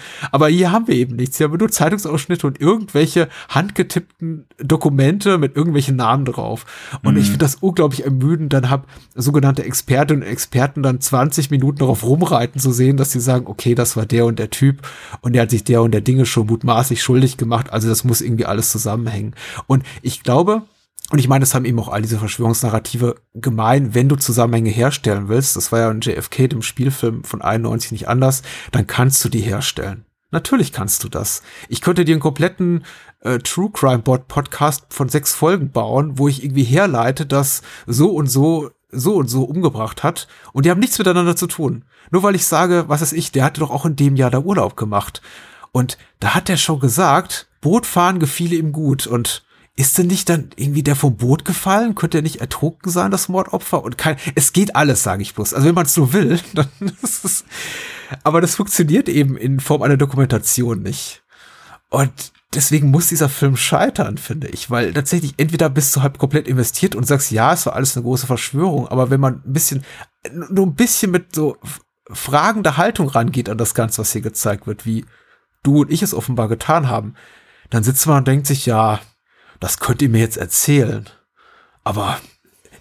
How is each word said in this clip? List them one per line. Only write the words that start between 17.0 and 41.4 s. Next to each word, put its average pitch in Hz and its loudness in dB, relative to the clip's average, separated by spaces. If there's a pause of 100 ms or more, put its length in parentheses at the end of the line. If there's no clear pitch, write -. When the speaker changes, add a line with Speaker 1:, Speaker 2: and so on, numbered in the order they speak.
Speaker 1:
schuldig 131 2
gemacht. 117 -2
Also 110 0
das 113 0
muss 120 2
irgendwie 113 -2
alles 104 -2
zusammenhängen. 107 -4 (320)
Und 135 2 (180)
ich - -8
glaube, 180 2 (480)
und 147 4
ich 123 2
meine, 135 4
das 131 2
haben 127 0
eben 117 0
auch 110 -4
all 107 -2
diese 110 -2
Verschwörungsnarrative 113 -2 (180)
gemein, 117 0
wenn 127 4
du 143 4
Zusammenhänge 117 2
herstellen 107 0
willst, 127 0
das - -4
war 113 2
ja 113 2
in 110 -4
J 113 -4
F - -8
K, 131 2
dem 117 -4
Spielfilm 123 -2
von - -10
einundneunzig, 113 -2
nicht 107 -8
anders, 131 2 (300)
dann 107 0
kannst 135 2
du - -2
die 120 -2
herstellen. 98 -6 (280)
Natürlich 208 0
kannst - -4
du - -14
das. - -6 (260)
Ich 117 -6
könnte 180 2
dir 160 4
einen 156 2
kompletten, 170 0 (360)
äh, 127 -2
True 190 -4
Crime 127 2
Bot 127 0
Podcast 143 -2
von 135 -4
sechs 147 -2
Folgen 156 0
bauen, 131 -2
wo 143 2
ich 139 0
irgendwie 135 0
herleite, 131 0
dass 139 -2 (240)
so 135 4
und 151 0
so, 143 2 (200)
so 165 0
und 143 2
so 131 0
umgebracht 143 -2
hat 170 -4 (260)
und 139 2
die 175 6
haben 180 0
nichts 247 0
miteinander 180 2
zu 175 -4